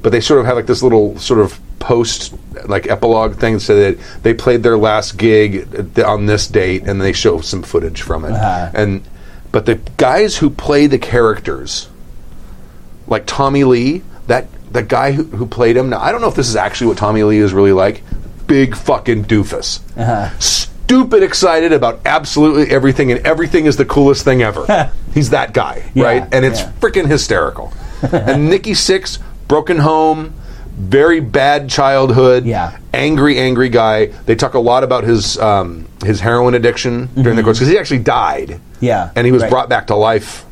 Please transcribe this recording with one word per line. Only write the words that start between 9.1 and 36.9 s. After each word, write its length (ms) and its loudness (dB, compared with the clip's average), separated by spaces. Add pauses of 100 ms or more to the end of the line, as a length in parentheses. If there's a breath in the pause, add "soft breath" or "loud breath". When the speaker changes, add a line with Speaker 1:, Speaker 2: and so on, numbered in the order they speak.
Speaker 1:
but 140 0
the 100 2 (220)
guys 400 2
who 120 2
play 380 2
the 120 2
characters, 880 -2 (1200 loud breath)
like 180 -2
Tommy 380 0
Lee, 400 2 (240 loud breath)
that, 200 0 (240)
the 120 -2
guy 300 0
who, 100 -2
who 220 -6
played 320 2
him, 120 0
now, 120 -4
I 100 0
don't 100 -4
know 60 0
if 80 -2
this 140 -2
is 60 -4
actually 320 -2
what 100 0
Tommy 260 0
Lee 140 4
is 160 2
really 200 4
like, 300 0 (440 loud breath)
big 280 2
fucking 500 -2
doofus. 540 -2 (180)
Speaker 2:
Uh-huh. 420 -2
Speaker 1:
Stupid 840 2
excited 500 2
about 320 0
absolutely 680 2
everything, 380 2
and 140 -2
everything 400 0
is 120 4
the 80 2
coolest 400 2
thing 160 4
ever. 500 0 (100)
Speaker 2:
<laughs> 120 -8
Speaker 1:
He's 180 0
that 220 0
guy, 400 -4
Speaker 2:
Yeah, 100 2
Speaker 1:
right? 300 0
And 120 2
it's 160 0
Speaker 2:
yeah. 180 -8
Speaker 1:
freaking 280 0
hysterical. 680 -2
Speaker 2:
<laughs> 340 -6
Speaker 1:
And 380 0
Nikki 240 0
Sixx, 440 -2 (300 loud breath)
broken 300 0
home, 560 2 (420 loud breath)
very 440 2
bad 480 0
childhood, 800 2
Speaker 2:
Yeah. 320 -4 (160)
Speaker 1:
angry, 460 2
angry 300 0
guy. 360 2 (220 loud breath)
They 80 2
talk 180 -2
a 60 2
lot 240 2
about 200 -2
his, 360 0
um, 480 -2 (180)
his 140 0
heroin 340 2
addiction 600 -2